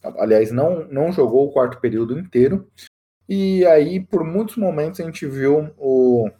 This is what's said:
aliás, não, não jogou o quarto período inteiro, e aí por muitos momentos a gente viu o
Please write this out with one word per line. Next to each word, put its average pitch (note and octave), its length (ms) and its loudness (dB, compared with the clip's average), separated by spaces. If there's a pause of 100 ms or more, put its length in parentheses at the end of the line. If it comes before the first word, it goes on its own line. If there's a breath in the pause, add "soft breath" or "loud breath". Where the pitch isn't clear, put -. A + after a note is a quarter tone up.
(180)
aliás, A2 320 2
não, D#3 400 -2
não D3+ 220 -2
jogou C3+ 340 2
o C#3 60 -8
quarto B2 260 -2
período A2+ 400 -4
inteiro, C#3 480 0 (640 loud breath)
e F#3+ 380 0
aí E3 340 4
por F3 240 -4
muitos F#3+ 320 -6
momentos E3 420 -4
a E3+ 60 -10
gente E3 220 -12
viu C#3+ 500 0
o B2+ 520 2 (120)